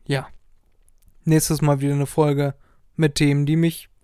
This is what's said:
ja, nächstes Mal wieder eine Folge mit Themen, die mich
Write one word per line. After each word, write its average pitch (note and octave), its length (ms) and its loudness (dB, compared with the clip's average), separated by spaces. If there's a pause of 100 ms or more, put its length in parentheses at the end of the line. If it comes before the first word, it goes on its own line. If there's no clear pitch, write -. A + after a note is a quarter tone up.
ja, C#3 200 -4 (1000)
nächstes D#3 380 2
Mal C#3+ 180 2
wieder C#3+ 140 -2
eine C#3 120 -2
Folge C#3+ 480 -2 (420)
mit D#3 180 0
Themen, C#3+ 320 2
die D#3 100 0
mich E3 320 -2 (160)